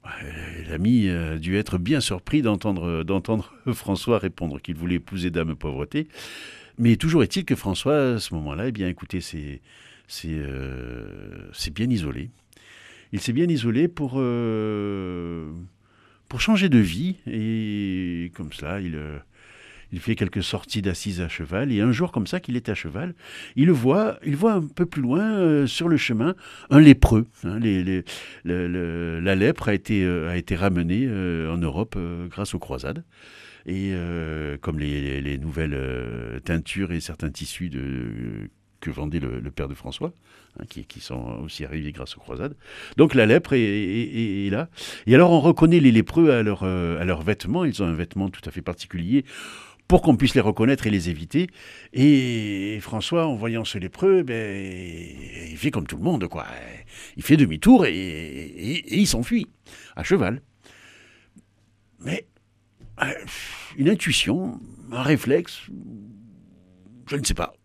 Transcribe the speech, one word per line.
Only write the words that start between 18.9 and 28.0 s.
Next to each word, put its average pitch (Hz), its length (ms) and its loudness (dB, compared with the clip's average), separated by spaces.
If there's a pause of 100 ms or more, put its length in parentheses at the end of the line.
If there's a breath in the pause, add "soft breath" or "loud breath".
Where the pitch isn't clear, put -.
euh, 76 240 -10 (720 loud breath)
il 87 80 -10
fait 110 160 -2
quelques 95 280 -2
sorties - 380 -6
d'assises 92 400 -4
à 85 80 -4
cheval. 95 420 -4
Et 104 80 0
un 117 120 4
jour, 131 200 -2
comme 101 160 -2
ça, 180 120 -6
qu'il 123 180 -6
est 117 100 -6
à 107 60 -2
cheval, 104 400 -8 (420 loud breath)
il 156 160 6
voit, 151 540 2
il 139 100 0
voit 214 180 4
un 165 140 0
peu 170 180 -2
plus 151 160 -6
loin, 131 200 2
euh, 175 460 2
sur 170 200 -2
le 165 80 6
chemin, 139 400 0 (360 loud breath)
un 143 100 12
lépreux. 120 460 10 (160)
Hein, 98 160 -4
les, 101 240 2
les, 92 200 -2 (400 loud breath)